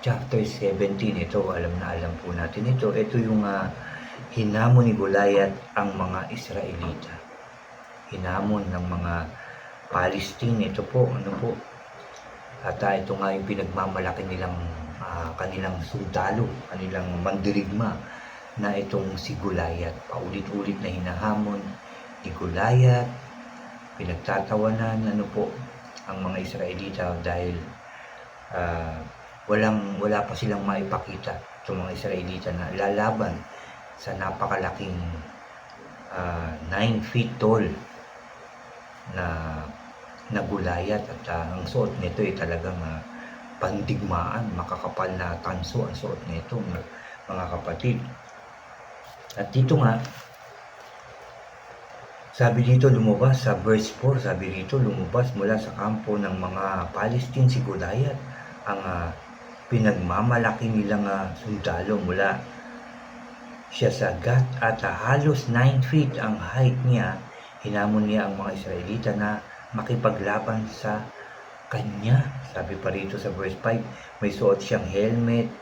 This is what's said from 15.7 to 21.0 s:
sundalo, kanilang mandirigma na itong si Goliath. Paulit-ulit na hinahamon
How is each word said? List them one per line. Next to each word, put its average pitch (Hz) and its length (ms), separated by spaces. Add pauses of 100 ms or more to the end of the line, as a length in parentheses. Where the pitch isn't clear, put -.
sundalo, 95 640 (240)
kanilang 92 400 (160)
mandirigma 101 720 (640)
na 101 160
itong 95 400
si - 240
Goliath. 85 640
Paulit-ulit 98 800
na 92 80
hinahamon 98 720 (560)